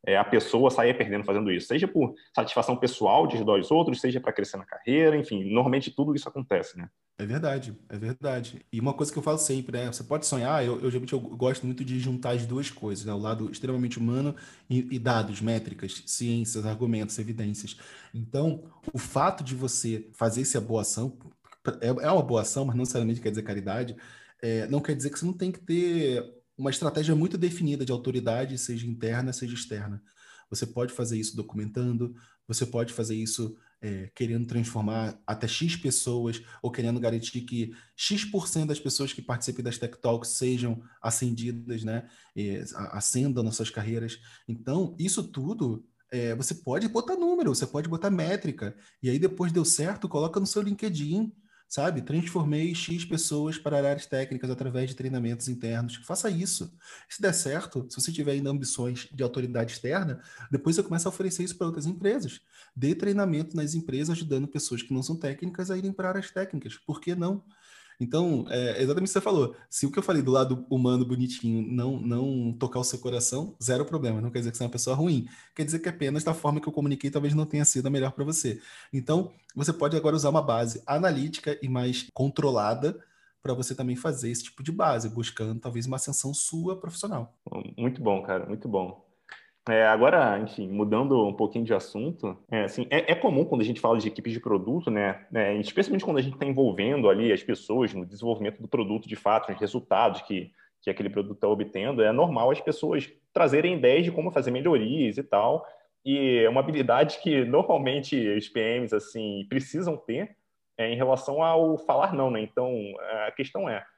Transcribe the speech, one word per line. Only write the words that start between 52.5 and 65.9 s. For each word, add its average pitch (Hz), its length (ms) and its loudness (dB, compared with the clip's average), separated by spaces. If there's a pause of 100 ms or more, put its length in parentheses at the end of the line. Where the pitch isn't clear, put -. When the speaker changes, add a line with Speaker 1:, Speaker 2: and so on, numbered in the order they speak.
Speaker 2:
X 170 300 -4
pessoas 156 540 -2
para 147 200 0
áreas 143 280 0
técnicas 131 420 -4
através 127 400 -2
de 131 80 -10
treinamentos 123 520 -4
internos." 120 480 -4
Faça 185 340 -4
isso. 170 420 -4 (360)
Se - 120 -14
der 196 120 4
certo, 139 580 -2
se - 100 -10
você 165 120 -2
tiver 147 200 0
ainda 139 180 0
ambições 123 600 -4
de 131 100 -4
autoridade 123 500 -2
externa, 151 500 -4 (280)
depois 160 260 2
você 196 60 2
começa 165 260 -2
a - 20 0
oferecer 185 320 -4
isso 185 160 -6
pra 180 80 0
outras 160 200 -4
empresas. 185 540 -2 (360)
Dê 139 180 2
treinamento 175 640 0
nas 151 180 -2
empresas, 156 360 -2
ajudando 151 360 0
pessoas 139 360 -4
que - 100 -6
não 131 100 0
são 160 140 -4
técnicas 175 540 -6
a 185 60 -2
irem 190 160 -4